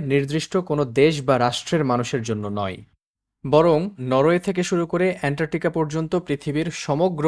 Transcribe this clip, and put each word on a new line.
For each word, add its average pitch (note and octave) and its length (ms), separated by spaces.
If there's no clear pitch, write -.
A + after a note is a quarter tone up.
নির্দিষ্ট C#3+ 560
কোনো D3+ 280
দেশ C3+ 360
বা C3 160
রাষ্ট্রের B2 460
মানুষের A#2+ 400
জন্য G#2 240
নয়, G2+ 300
বরং D#3 340
নরওয়ে C3+ 400
থেকে F3+ 240
শুরু F3 220
করে F3 220
অ্যান্টার্কটিকা D#3 500
পর্যন্ত D#3+ 460
পৃথিবীর D3+ 560
সমগ্র D#3 560